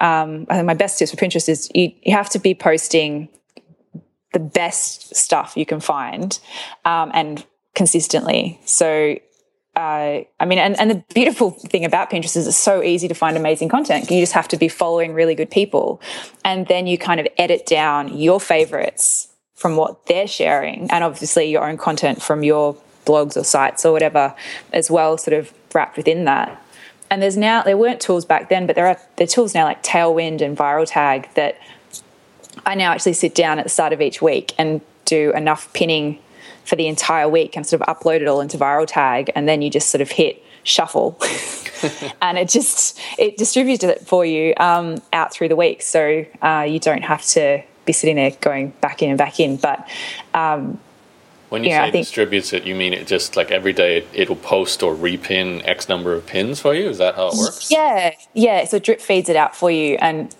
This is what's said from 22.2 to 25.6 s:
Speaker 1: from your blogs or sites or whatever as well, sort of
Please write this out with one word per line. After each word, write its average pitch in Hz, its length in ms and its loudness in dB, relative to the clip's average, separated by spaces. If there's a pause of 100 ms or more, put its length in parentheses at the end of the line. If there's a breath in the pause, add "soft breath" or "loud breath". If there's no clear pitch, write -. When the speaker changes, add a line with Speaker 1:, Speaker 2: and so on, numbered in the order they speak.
Speaker 1:
from 151 220 -2
your 147 340 2 (300)
blogs 147 320 2
or 156 60 -2
sites 135 420 2
or 160 60 6
whatever 151 420 2 (380 loud breath)
as 160 180 0
well, 160 260 2
sort 156 180 -2
of 151 180 -2 (220)